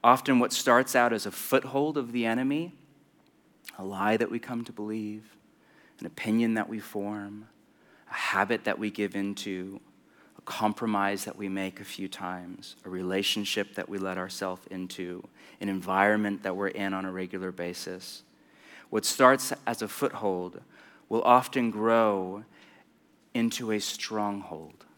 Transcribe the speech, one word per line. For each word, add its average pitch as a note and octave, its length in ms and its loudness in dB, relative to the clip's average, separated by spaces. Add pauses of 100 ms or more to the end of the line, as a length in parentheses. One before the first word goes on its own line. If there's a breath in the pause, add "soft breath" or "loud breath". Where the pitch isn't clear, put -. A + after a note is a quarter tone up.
Often B2+ 340 8
what B2 140 4
starts B2+ 420 4
out A#2+ 200 6
as G#2 100 -2
a G#2 60 -4
foothold C#3 640 0
of A#2+ 160 -4
the A#2+ 140 0
enemy, C#3 480 -2 (1040)
a F#2+ 60 -10
lie G2+ 340 0
that A#2 120 0
we A2+ 80 -4
come A#2 260 -8
to - 80 -14
believe, G#2+ 640 -8 (640 soft breath)
an - 40 -12
opinion A2+ 500 0
that G#2+ 140 -2
we A2 120 -6
form, G#2 680 -8 (640 soft breath)
a - 40 -12
habit G2+ 500 0
that - 140 -2
we G#2+ 120 -2
give G2+ 260 -4
into, G2 640 -6 (680 soft breath)
compromise G#2 800 0
that - 100 -10
we G2+ 120 -6
make F#2+ 320 -6
a G2+ 40 -14
few F#2+ 240 -8
times, F2+ 680 -10 (100)
a - 20 -12
relationship G2 880 -2
that - 140 -6
we G2 100 -6
let F#2+ 180 -4
ourselves F#2 540 -6
into, F2+ 580 -8 (320 loud breath)
an G2+ 80 -4
environment G2 760 2
that F#2 120 -2
we're G2 120 -2
in G2 260 -4
on F#2+ 100 -4
a F#2+ 80 -6
regular F#2 400 -6
basis. F2+ 680 -10 (680 loud breath)
What G#2+ 160 0
starts C3 480 6 (140)
as A2+ 160 -2
a G#2+ 60 -6
foothold F#2 760 -2 (460 loud breath)
will A2+ 140 0
often B2 480 6
grow G#2+ 760 2 (880 loud breath)
into A#2 360 0
a G#2+ 100 0
stronghold G2+ 1040 -6 (120)